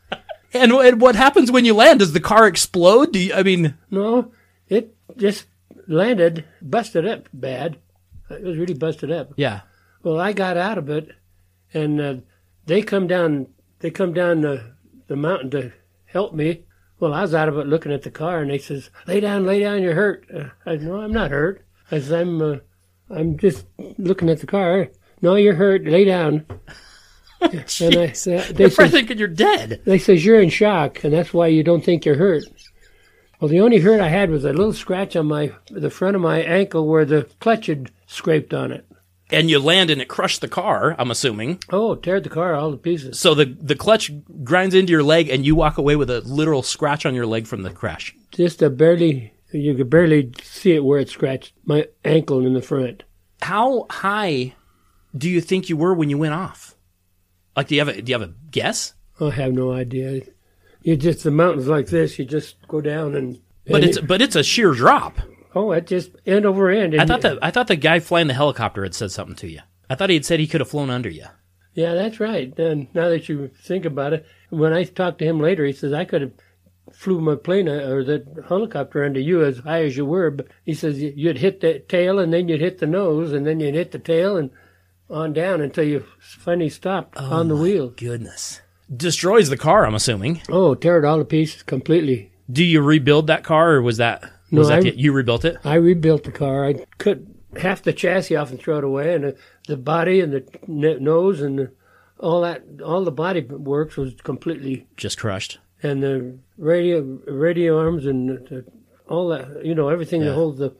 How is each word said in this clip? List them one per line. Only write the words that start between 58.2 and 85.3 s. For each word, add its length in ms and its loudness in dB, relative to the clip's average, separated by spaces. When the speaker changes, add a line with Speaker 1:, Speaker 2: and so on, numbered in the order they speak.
Speaker 1:
a 40 -20
guess? 420 -4
Speaker 2:
I 120 -2
have 220 -4
no 200 -2
idea. 480 -8
You 160 0
just, 260 -2
the 80 0
mountain's 360 0
like 200 0
this, 320 -2
you 60 -6
just 300 -8
go 140 -6
down 340 -6
and, 240 -8
Speaker 1:
But 120 -2
Speaker 2:
and 80 4
Speaker 1:
it's, 120 2
Speaker 2:
it 100 -6
Speaker 1:
but 140 2
it's 140 0
a 80 2
sheer 300 2
drop. 440 2
Speaker 2:
Oh, 160 -2
it 140 0
just 240 -4
end 220 2
over 240 2
end. 240 0
Speaker 1:
I 60 2
Speaker 2:
And 60 2
Speaker 1:
thought 160 0
Speaker 2:
you 120 0
Speaker 1:
the, 100 -6
I 60 0
thought 160 0
the 80 0
guy 240 4
flying 280 0
the 60 -2
helicopter 500 -2
had 120 -8
said 160 -8
something 240 -12
to 120 -16
you. 120 -16
I 60 -6
thought 160 -2
he 60 4
had 100 0
said 140 0
he 80 -2
could 140 -2
have 80 -6
flown 200 -6
under 200 -6
you. 160 -16
Speaker 2:
Yeah, 180 -4
that's 260 -4
right. 380 -6
And 380 -4
now 140 0
that 200 -2
you 220 -8
think 220 -6
about 280 -4
it, 120 -6
when 240 0
I 100 0
talked 360 -6
to 60 -2
him 140 0
later, 240 0
he 100 0
says, 200 -6
"I 120 -4
could 180 -4
have 80 -10
flew 300 -4
my 140 0
plane, 340 -2
uh, 180 -4
or 160 -2
the 220 -2
helicopter 560 -4
under 140 -2
you 260 2
as 140 -2
high 240 -2
as 120 -2
you 100 -4
were," 260 0
but 160 -10
he 80 -4
says, 240 -4
"Y-, 180 -8
you'd 220 -2
hit 240 -2
the 260 0
tail, 300 0
and 160 0
then 160 0
you'd 120 0
hit 180 -4
the 80 -2
nose, 440 0
and 140 -4
then 140 -2
you'd 160 -2
hit 160 -4
the 80 -12
tail, 380 0
and 120 -4
on 240 -6